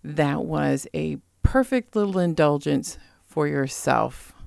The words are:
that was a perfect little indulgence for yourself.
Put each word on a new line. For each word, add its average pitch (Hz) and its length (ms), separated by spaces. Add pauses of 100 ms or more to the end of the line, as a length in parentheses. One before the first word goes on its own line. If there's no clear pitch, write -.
that 151 440
was 143 480
a 156 240 (240)
perfect 254 520
little 196 240
indulgence 151 760 (320)
for 151 180
yourself. 135 840 (140)